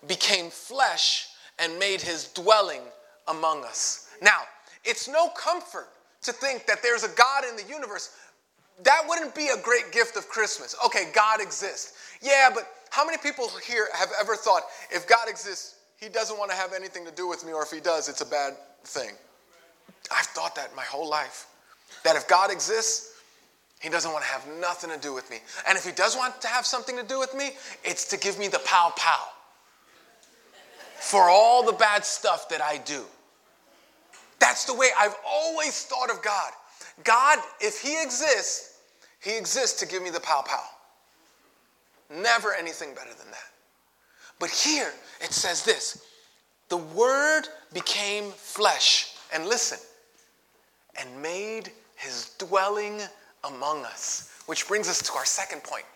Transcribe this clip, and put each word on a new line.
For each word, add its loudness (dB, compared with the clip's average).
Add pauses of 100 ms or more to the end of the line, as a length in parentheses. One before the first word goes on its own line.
became 0
flesh 0 (300)
and -2
made 0
his -6
dwelling 4 (460)
among -2
us. -6 (140)
Now, 4 (360)
it's -4
no 2
comfort -6 (340)
to -6
think -6
that 0
there's 2
a -2
God 6
in -8
the -12
universe. -12 (680)
That 6
wouldn't -4
be -2
a 2
great 0
gift 2
of -6
Christmas. -4 (100)
Okay, 2
God 4
exists. -8 (280)
Yeah, 8
but -2 (240)
how 2
many -2
people -4
here -4
have 0
ever 0
thought, 2 (200)
"If -4
God 6
exists, -10 (220)
he -14
doesn't -4
want -6
to -2
have -4
anything -10
to -16
do -6
with -8
me, -10
or -2
if -2
he -10
does, -2
it's -8
a -4
bad -2 (280)
thing"? -10 (920)
I've 0
thought -6
that -10
my -8
whole -8
life, -4 (560)
that 4
if -4
God 6
exists, -2 (680)
he -10
doesn't 0
want -4
to -2
have -6
nothing -6
to -8
do -8
with -10
me. -12 (220)
And 4
if -4
he -6
does 2
want -4
to -6
have 0
something -4
to -8
do -6
with -4
me, -6 (260)
it's -4
to -4
give -2
me -4
the 0
pow 4
pow 2 (1700)
for 6
all 10
the 4
bad 4
stuff 0
that -4
I -2
do. -8 (1300)
That's 4
the -4
way 4
I've 2
always -2
thought -4
of -4
God. -2 (500)
God, 6 (160)
if -2
he -2
exists, 0 (500)
he -4
exists -2
to -4
give -6
me -8
the -6
pow 0
pow. -6 (1400)
Never 2
anything -6
better -16
than -20
that. -16 (880)
But -2
here 0 (260)
it -6
says -2
this, 0 (720)
"The 0
Word 2 (240)
became -2
flesh," 2 (160)
and -4
listen, 0 (1160)
"and -12
made -8 (200)
his -12
dwelling -2 (340)
among -4
us." -8 (160)
Which -6
brings 0
us -2
to -4
our -2
second -4
point. -10 (100)